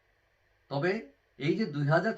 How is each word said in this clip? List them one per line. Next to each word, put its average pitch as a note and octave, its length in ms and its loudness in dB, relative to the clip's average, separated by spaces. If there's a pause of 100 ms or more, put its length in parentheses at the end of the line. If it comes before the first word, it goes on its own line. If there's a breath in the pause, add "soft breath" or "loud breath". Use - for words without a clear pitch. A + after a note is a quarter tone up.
(720)
তবে C#3+ 220 0 (460)
এই D#3 200 0
যে A3 160 0
দুই D3 200 0
হাজার F#3+ 240 2